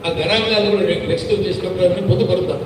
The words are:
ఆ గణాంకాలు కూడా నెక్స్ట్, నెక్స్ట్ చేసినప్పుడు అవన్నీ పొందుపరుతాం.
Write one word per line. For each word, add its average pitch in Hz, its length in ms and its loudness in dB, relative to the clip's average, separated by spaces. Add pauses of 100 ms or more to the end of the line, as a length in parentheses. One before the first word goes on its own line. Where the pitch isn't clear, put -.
ఆ 170 40 -2
గణాంకాలు 208 600 0
కూడా 190 120 2
నెక్స్ట్, 170 260 0
నెక్స్ట్ - 240 0
చేసినప్పుడు 185 500 -2
అవన్నీ 185 260 2
పొందుపరుతాం. 180 580 0